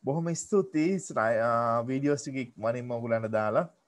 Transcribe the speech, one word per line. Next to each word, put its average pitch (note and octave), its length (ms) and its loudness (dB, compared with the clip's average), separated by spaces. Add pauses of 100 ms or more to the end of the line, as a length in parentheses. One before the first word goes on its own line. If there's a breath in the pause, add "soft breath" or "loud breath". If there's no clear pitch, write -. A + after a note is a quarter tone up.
බොහොම E3 300 -2
ස්තුතියි. F#3+ 720 0
ස්රා-, A2+ 400 0
ආ, A#2 420 2
වීඩියෝස් C#3 340 0
ටික C3+ 200 -8
ඉක්මනින්ම A#2+ 540 -4
ඔයගොල්ලන්ට A2+ 420 -2
දාලා A2 280 2 (220)